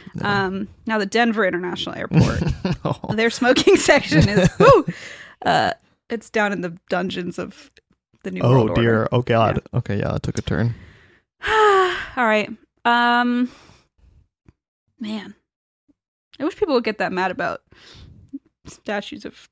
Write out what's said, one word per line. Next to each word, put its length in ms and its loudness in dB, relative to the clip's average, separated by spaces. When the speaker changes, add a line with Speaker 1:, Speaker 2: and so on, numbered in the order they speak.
Speaker 1:
Yeah. 300 -2
Speaker 2:
Um, 200 -6
now 120 -2
the 80 -2
Denver 400 2
International 480 -4
Airport, 480 2
Speaker 1:
<laughs> 200 -4
Oh. 300 -4
Speaker 2:
their 160 2
smoking 460 4
<laughs> 140 2
section 380 4
is, 260 4
Speaker 1:
<laughs> 40 -20
Speaker 2:
woo! 280 8
Uh, 260 2
it's 200 -10
down 220 0
in 100 -6
the 140 -8
dungeons 500 -4
of 320 -12
the 80 -8
New 80 -8
Speaker 1:
Oh, 100 2
Speaker 2:
World 240 4
Speaker 1:
dear. 280 2
Speaker 2:
Order. 100 -2
Speaker 1:
Oh, 100 0
God. 380 0
Speaker 2:
Yeah. 60 -2
Speaker 1:
Okay, 200 -4
yeah, 140 -2
that 120 -4
took 140 -6
a 40 -8
turn. 320 -2
Speaker 2:
<sighs> 380 -16
All 760 2
right. 260 0
Um, 680 2
man, 340 -10
I 40 -6
wish 120 -2
people 180 0
would 100 0
get 140 -4
that 140 -4
mad 180 -2
about 320 -6
statues 580 -10
of 280 -18